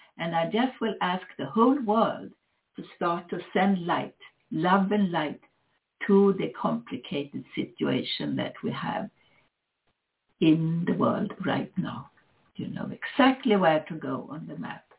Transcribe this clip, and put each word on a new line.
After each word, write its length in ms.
and 180
I 120
just 340
will 180
ask 260
the 80
whole 340
world 500
to 80
start 320
to 100
send 320
light, 300
love 400
and 200
light, 280
to 300
the 120
complicated 960
situation 800
that 180
we 80
have 380
in 440
the 80
world 400
right 320
now. 320
You 120
know 240
exactly 640
where 320
to 80
go 340
on 180
the 100
map, 280